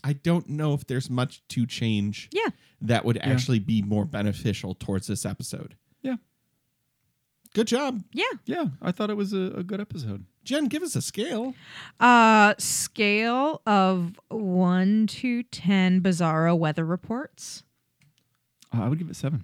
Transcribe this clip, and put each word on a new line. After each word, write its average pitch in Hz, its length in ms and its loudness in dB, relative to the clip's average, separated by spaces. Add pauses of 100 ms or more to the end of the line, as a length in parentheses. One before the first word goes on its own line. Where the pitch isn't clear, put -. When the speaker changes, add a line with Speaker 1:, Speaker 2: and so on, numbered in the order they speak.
Speaker 1:
I 139 120 -2
don't 165 340 0
know 147 260 -2
if 147 140 -4
there's 131 220 -4
much 123 400 -4
to 123 160 -2
change 104 680 -2
Speaker 2:
Yeah. 427 160 0 (320)
Speaker 1:
that 113 240 0
would 117 140 0
Speaker 3:
Yeah. - 120 -4
Speaker 1:
actually 127 300 2
be 110 220 0
more 101 240 0
beneficial 101 680 -4
towards 95 320 -4
this 101 180 -4
episode. - 500 -10 (260)
Speaker 3:
Yeah. 262 140 -4 (1400)
Speaker 1:
Good 220 140 0
job. 254 340 -2 (120)
Speaker 2:
Yeah. 320 100 -2 (220)
Speaker 3:
Yeah, 302 220 -4 (140)
I 180 120 -4
thought 208 160 -4
it 208 80 -4
was 202 160 -4
a, 190 80 -2 (160)
a 185 60 -6
good 196 180 -8
episode. 107 420 -10 (220)
Speaker 1:
Jen, 285 220 -2
give 302 160 -4
us 339 120 -6
a 190 60 -4
scale. 254 520 -6 (460)
Speaker 2:
Uh, 220 580 8
scale 233 1080 0
of 190 500 2 (120)
one 190 800 2
to 247 360 -4
ten 185 580 2
bizarro 170 560 2
weather 160 280 0
reports. - 800 -8 (1080)
Speaker 3:
Uh, 113 100 0
I 117 60 0
would 156 100 -2
give 165 100 -10
it - 80 -14
seven. 143 260 -4